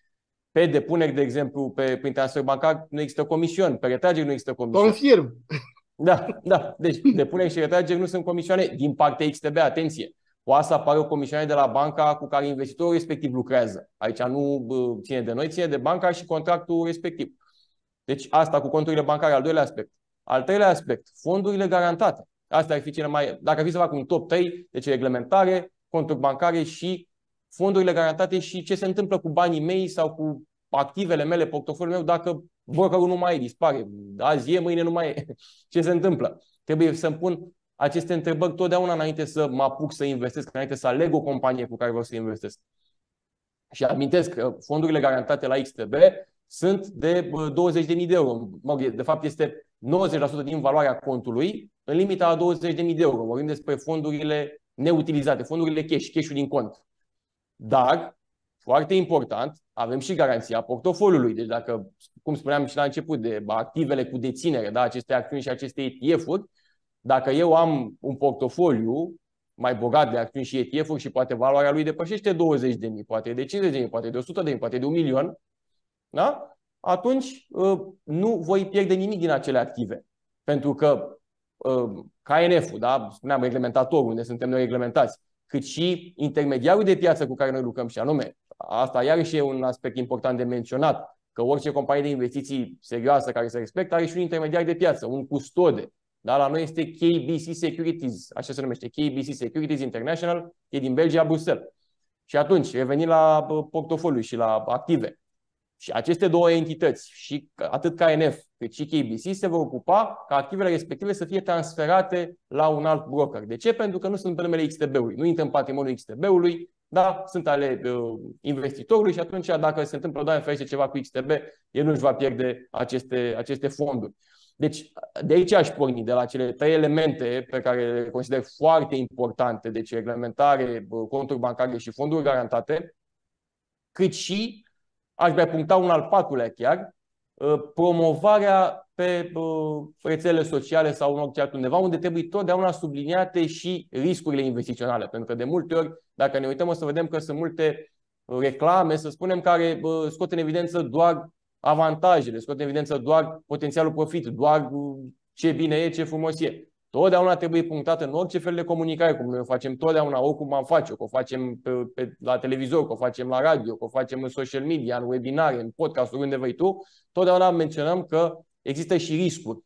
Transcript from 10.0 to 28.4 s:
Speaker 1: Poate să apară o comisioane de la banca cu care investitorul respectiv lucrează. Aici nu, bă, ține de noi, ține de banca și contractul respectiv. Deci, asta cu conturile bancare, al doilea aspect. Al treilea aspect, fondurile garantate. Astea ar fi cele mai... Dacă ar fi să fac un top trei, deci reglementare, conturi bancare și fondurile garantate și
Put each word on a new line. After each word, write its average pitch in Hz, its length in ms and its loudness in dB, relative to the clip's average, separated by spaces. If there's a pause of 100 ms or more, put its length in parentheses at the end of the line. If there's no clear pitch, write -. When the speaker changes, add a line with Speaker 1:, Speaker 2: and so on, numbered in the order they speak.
Speaker 1:
Poate 143 220 4
să 160 80 0
apară 147 260 4
o 151 80 2
comisioane 151 380 -2
de 147 80 0
la 143 140 4
banca 151 480 2
cu 147 120 -10
care 143 200 0
investitorul 143 460 -2
respectiv 156 400 -2
lucrează. 117 640 0
Aici 110 240 -4
nu, 139 440 -2
bă, 123 360 -2
ține 131 200 -4
de 117 120 -4
noi, 151 160 -2
ține 170 160 -2
de 156 120 0
banca 175 340 2
și 175 140 -6
contractul 170 600 -2
respectiv. 165 480 -6 (680)
Deci, 139 260 -6
asta 156 320 4
cu 139 80 -4
conturile 156 320 0
bancare, 147 320 2
al 131 80 4
doilea 160 200 2
aspect. 120 300 -4 (320)
Al 131 200 0
treilea 202 240 4
aspect, 160 400 0 (140)
fondurile 196 460 0
garantate. 175 600 2 (200)
Astea 156 280 2
ar 139 60 -2
fi 147 100 -8
cele 151 160 -4
mai... 147 340 -2
Dacă 156 180 2
ar 156 60 0
fi 175 60 0
să 165 60 -4
fac 170 140 2
un 139 140 -4
top 165 220 0
trei, 180 440 0
deci 127 140 -8
reglementare, 139 880 2 (160)
conturi 156 300 -2
bancare 156 440 0
și 170 440 -8 (480)
fondurile 185 380 2
garantate 165 460 0
și 170 240 -8